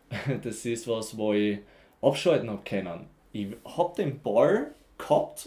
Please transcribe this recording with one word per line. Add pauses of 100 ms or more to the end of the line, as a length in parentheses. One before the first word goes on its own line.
(100)
<laughs>
Das
ist
was,
wo
ich (420)
abschalten
hab
können. (260)
Ich (160)
hab
den
Ball (260)
gehabt